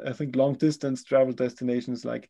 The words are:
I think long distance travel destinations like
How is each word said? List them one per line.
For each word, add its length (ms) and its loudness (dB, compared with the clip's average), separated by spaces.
I 80 -4
think 220 -4
long 180 4
distance 500 -2
travel 300 4
destinations 720 -2
like 240 -8